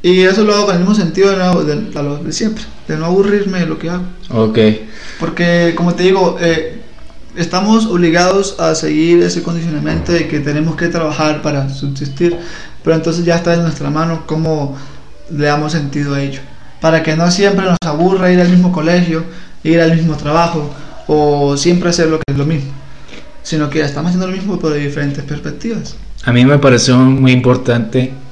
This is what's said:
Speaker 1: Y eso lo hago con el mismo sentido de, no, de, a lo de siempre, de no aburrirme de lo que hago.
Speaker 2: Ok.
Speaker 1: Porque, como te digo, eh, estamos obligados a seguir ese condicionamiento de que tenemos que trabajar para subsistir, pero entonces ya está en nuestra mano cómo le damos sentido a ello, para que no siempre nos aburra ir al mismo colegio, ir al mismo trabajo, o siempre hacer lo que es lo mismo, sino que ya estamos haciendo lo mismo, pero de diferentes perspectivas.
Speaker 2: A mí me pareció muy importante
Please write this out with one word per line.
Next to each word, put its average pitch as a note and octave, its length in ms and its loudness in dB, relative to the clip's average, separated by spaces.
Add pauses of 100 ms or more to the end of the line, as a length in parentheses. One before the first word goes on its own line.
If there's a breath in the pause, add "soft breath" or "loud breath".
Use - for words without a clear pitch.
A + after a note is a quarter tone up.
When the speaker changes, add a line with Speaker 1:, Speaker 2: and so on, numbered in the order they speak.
Speaker 1:
Y F#3 200 4
eso G3 220 4
lo G#3 100 2
hago G#3 120 2
con F#3+ 100 2
el F3 40 2
mismo G3+ 140 2
sentido G3 380 2
de, G3 40 0
no, F3+ 280 2
de, D3 340 -4
a C#3+ 40 -4
lo C#3+ 140 -4
de D#3+ 160 -8
siempre, A3 320 -4 (240)
de D#3 80 -4
no D#3+ 80 -4
aburrirme G3 560 2
de D#3+ 60 0
lo D#3 120 -4
que E3 120 -6
hago. F3+ 140 -4 (260)
Speaker 2:
Ok. A2 280 2 (600 loud breath)
Speaker 1:
Porque, E3+ 560 2
como F3 180 0
te F3+ 100 0
digo, F#3 360 2
eh, E3 400 -2 (560)
estamos G3+ 480 2
obligados F3+ 720 2
a E3 160 0
seguir D#3+ 480 2
ese F3 200 0
condicionamiento E3 720 -2
de D#3+ 160 0
que C#3+ 120 -2
tenemos D3 360 -2
que E3+ 120 -2
trabajar D3+ 540 -2
para C#3 260 -2
subsistir, D3 720 -2 (440 loud breath)
pero D#3+ 140 2
entonces E3 300 -2
ya E3+ 100 2
está E3+ 160 0
en E3+ 120 0
nuestra C#3+ 260 -4
mano D#3+ 360 -2
cómo D#3 520 -2 (520 loud breath)
le D3 140 -2
damos D3 280 0
sentido C#3+ 420 -2
a C#3 80 -2
ello, C#3 180 -6 (400 soft breath)
para D#3+ 220 2
que D#3 140 -2
no F3 140 2
siempre F#3+ 360 2
nos F3 180 2
aburra F3+ 480 2
ir F3+ 80 6
al F3+ 80 4
mismo F3+ 240 4
colegio, E3 520 0 (400 loud breath)
ir E3 160 4
al E3 160 4
mismo D#3+ 200 0
trabajo, D#3 560 0 (360 loud breath)
o D3 480 2
siempre F3 320 2
hacer E3+ 180 2
lo D#3+ 120 0
que D3+ 120 -6
es C3+ 80 0
lo C#3+ 80 0
mismo, D3 240 -2 (720 loud breath)
sino D3+ 260 -2
que D#3 120 -2
ya D3 60 0
estamos D3+ 240 -2
haciendo F#3 180 0
lo F#3 80 -4
mismo, F#3 240 -4
pero D#3 140 0
de D3 120 -2
diferentes C#3+ 380 -4
perspectivas. D3+ 720 -8 (280)
Speaker 2:
A B2 80 0
mí B2 120 6
me C#3+ 140 6
pareció B2+ 400 4
muy C3 340 6
importante B2 800 2 (200)